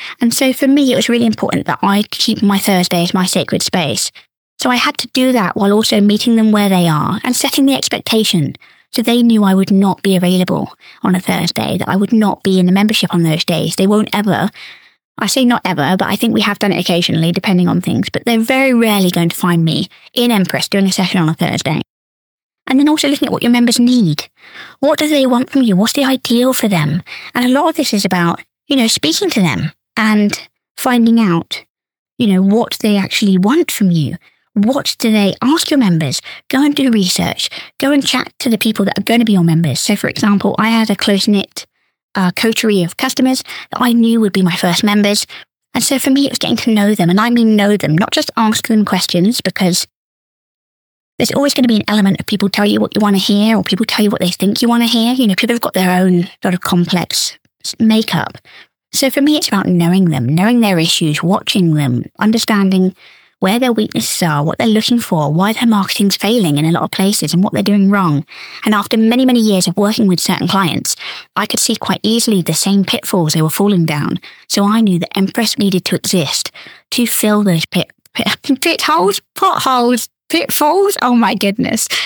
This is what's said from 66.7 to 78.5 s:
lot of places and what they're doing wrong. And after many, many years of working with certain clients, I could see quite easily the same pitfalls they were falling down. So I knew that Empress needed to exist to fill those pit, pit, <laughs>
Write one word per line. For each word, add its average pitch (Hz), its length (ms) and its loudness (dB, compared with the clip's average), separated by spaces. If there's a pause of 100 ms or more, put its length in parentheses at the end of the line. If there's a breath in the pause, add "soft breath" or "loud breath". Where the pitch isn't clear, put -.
lot 165 100 0
of - 80 -6
places 190 420 -2
and 170 80 2
what 208 120 0
they're 208 100 -2
doing 202 260 2
wrong. 175 360 0 (400 loud breath)
And 208 100 0
after 208 220 -2
many, 233 280 4
many 240 140 4
years 202 260 2
of 175 120 -2
working 208 300 2
with 175 120 2
certain - 300 -2
clients, 185 480 -2 (400 loud breath)
I 202 80 -2
could - 160 -4
see - 160 -2
quite - 260 -4
easily 220 380 2
the 160 120 -2
same 196 300 2
pitfalls - 480 -2
they 160 100 0
were 156 80 2
falling 196 360 0
down. 151 340 -2 (300 loud breath)
So 202 160 0
I 220 160 2
knew 185 180 2
that - 180 -6
Empress 196 400 -2
needed 190 280 0
to - 100 -2
exist - 560 -4 (400 loud breath)
to 240 160 0
fill 214 380 0
those 165 200 0
pit, - 240 -4 (240)
pit, - 140 -6 (160)
<laughs> 262 180 -2